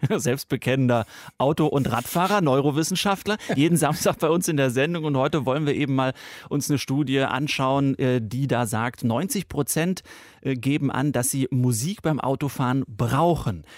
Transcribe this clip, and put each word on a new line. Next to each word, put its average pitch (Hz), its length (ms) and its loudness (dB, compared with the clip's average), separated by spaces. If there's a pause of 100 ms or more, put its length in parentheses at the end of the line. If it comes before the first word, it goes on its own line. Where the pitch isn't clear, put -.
<laughs> - 80 0
selbstbekennender 127 920 0 (320)
Auto- 151 300 2
und 139 220 0
Radfahrer, 180 520 0
Neurowissenschaftler, 160 960 0 (180)
jeden 165 220 4
Samstag 156 400 0
bei 160 100 2
uns 170 180 2
in 156 120 0
der 135 100 4
Sendung. 156 360 0
Und 147 120 0
heute 139 300 0
wollen 139 180 0
wir 143 100 0
eben 139 200 0
mal 131 180 2 (380)
uns 139 180 -2
eine 147 100 2
Studie 135 420 0
anschauen, 135 760 0
äh, 127 240 2
die 123 260 -4
da 120 180 0
sagt, 113 380 -2
neunzig 156 440 -2
Prozent, 160 540 -2 (400)
äh, 135 120 -2
geben 135 360 0
an, 139 220 0
dass 123 180 0
sie 135 200 -2
Musik 123 520 0
beim 156 180 0
Autofahren 135 640 0
brauchen 123 760 0 (140)